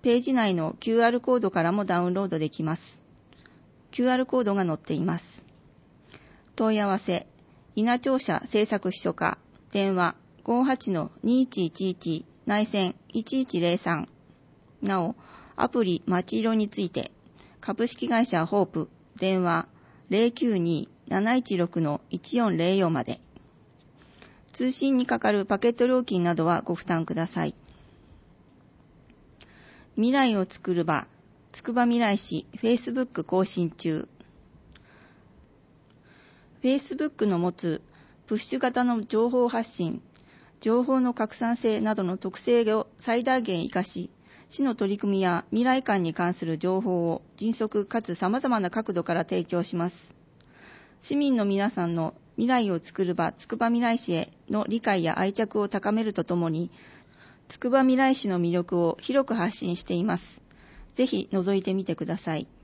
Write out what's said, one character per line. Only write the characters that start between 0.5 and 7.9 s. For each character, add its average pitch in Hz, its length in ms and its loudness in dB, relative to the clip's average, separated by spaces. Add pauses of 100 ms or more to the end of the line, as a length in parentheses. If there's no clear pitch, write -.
の 160 240 -2
キ 226 140 -2
ュ 233 80 4
ー 233 40 6
ア 226 40 6
ー - 20 6
ル 240 100 0
コ 254 140 2
ー 247 60 2
ド 196 100 0
か 170 140 0
ら 170 80 2
も 202 120 0
ダ 185 140 0
ウ 180 120 2
ン 180 40 0
ロ 196 120 0
ー - 20 -4
ド 170 100 -2
で 156 100 -2
き - 140 -8
ま 160 140 -2
す。 - 260 -18 (880)
キ - 120 -4
ュ 247 40 2
ー 254 60 4
ア - 20 4
ー 254 40 2
ル 254 80 0
コ 254 120 0
ー 247 60 2
ド 202 100 2
が 196 100 2
載 156 120 0
っ - 20 -10
て - 160 -6
い 156 80 -2
ま 170 160 -2
す。 - 260 -16 (1080)
問 220 220 2
い 208 40 2
合 202 60 2
わ 196 120 0
せ、 - 280 -4 (480)
稲 240 240 2